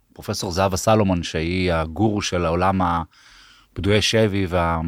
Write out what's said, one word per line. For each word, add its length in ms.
פרופסור 380
זהבה 260
סלומון, 460
שהיא 500
הגורו 480
של 240
העולם 360
הפדויי 1200
שבי 480
וה-, 380